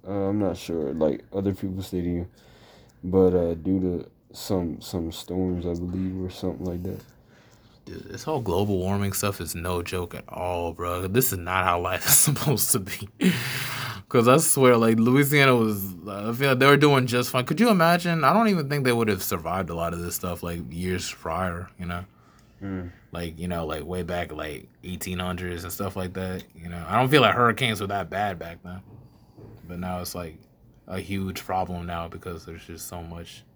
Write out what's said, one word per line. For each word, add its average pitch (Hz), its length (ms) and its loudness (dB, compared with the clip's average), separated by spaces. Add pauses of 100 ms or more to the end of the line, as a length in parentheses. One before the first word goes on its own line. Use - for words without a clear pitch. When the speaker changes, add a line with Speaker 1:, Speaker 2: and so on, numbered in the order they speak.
Speaker 1:
Uh, 95 40 -6
I'm 101 260 0
not 92 180 2
sure, 78 380 -4
like, 78 360 2
other 98 220 0
people's 95 360 -6
stadium, 87 400 -2 (760)
but, 92 300 6
uh, 85 200 2
due 92 260 0
to 90 300 -2 (220)
some, 90 480 -4
some 85 320 -6
storms, 90 540 -4
I 87 80 -2
believe, 92 500 -4
or 92 60 -6
something 92 360 -6
like 87 180 -6
that. 95 160 -8 (880)
Speaker 2:
Dude, - 240 -14
this - 140 -12
whole 151 160 -2
global 98 380 0
warming 98 340 0
stuff - 300 -2
is - 120 -8
no 87 280 -4
joke 87 320 -6
at - 140 -12
all, 87 440 -4
bro. 87 340 -4
This 113 260 0
is 92 60 -6
not 92 260 0
how 87 160 4
life 90 260 -2
<laughs> - 0 -
is - 100 6
supposed - 560 2
to 117 80 2
be. 95 280 -10 (1000)
'Cause 120 200 6
I 131 80 10
swear, 131 400 6
like, 113 240 6
Louisiana 135 560 6
was, 107 260 2 (240)
I 104 260 -6
feel 135 180 0
like 127 100 4
they 135 60 8
were 143 100 10
doing 143 300 6
just 123 240 0
fine. 127 140 0
Could 156 140 -2
you 233 120 4
imagine? 170 520 4
I 165 100 6
don't 220 160 4
even 165 200 0
think 143 160 0
they 123 80 4
would 117 160 4
have 95 140 0
survived 87 480 -4
a 85 40 -4
lot 85 200 -2
of 87 60 -8
this 87 140 -6
stuff, 87 300 -6
like, 85 160 -6 (100)
years 90 420 -4
prior, 87 560 -6 (100)
you 90 80 -8
know? 87 180 -8 (560)
Speaker 1:
Hmm. 95 220 -8 (300)
Speaker 2:
Like, 85 260 -8
you 87 100 -6
know, 85 180 -4
like, 76 180 -6
way 90 200 -6
back, 85 280 -6
like, 76 360 -10 (160)
eighteen 92 340 -8
hundreds 90 460 -6
and 87 80 -10
stuff 98 240 -6
like 92 180 -4
that, 92 300 -6 (100)
you 85 140 -16
know? 85 200 -10
I 101 120 4
don't 131 100 4
feel 147 120 8
like 104 120 8
hurricanes 117 460 2
were 101 80 -4
that 98 220 -4
bad 95 280 -2
back 82 240 -12
then. 90 180 -12 (840)
But 87 140 -10
now 90 200 -6
it's, 90 140 -10
like, 82 240 -10 (480)
a 92 140 -6
huge 95 440 -6
problem 90 420 -4
now 85 220 -6
because 87 380 -12
there's 82 180 -16
just 82 240 -14
so 87 140 -12
much 85 420 -16 (120)